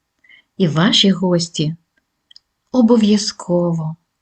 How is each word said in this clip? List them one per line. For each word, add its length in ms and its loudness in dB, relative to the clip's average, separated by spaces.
І 120 0
ваші 420 0
гості 680 -2
обов'язково 1200 0